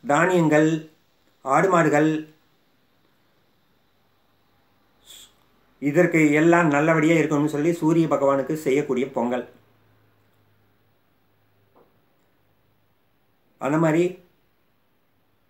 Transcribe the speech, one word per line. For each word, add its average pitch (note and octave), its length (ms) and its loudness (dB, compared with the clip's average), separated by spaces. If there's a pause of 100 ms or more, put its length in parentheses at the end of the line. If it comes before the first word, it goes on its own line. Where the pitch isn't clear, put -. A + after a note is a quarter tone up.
தானியங்கள், D#3 640 2 (760)
ஆடு D3+ 240 0
மாடுகள், D#3 420 2 (3750)
இதற்கு D#3+ 400 2 (100)
எல்லாம் E3 420 2
நல்லபடியா D#3+ 420 0
இருக்கணும்னு D3 380 -2
சொல்லி D3+ 200 -2
சூரிய D#3+ 340 0
பகவானுக்கு C#3 480 -2
செய்யக்கூடிய C3+ 540 -4
பொங்கல். A#2+ 360 -6 (4000)
அந்த C#3+ 180 -4
மாதிரி E3 260 0 (1500)